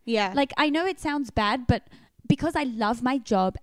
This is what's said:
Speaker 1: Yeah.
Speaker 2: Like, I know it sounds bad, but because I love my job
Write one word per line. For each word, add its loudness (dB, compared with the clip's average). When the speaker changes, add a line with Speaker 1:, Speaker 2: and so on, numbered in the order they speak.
Speaker 1:
Yeah. 0
Speaker 2:
Like, 0
I 2
know 0
it -4
sounds -4
bad, -2
but 2
because 0
I 0
love -2
my 0
job 0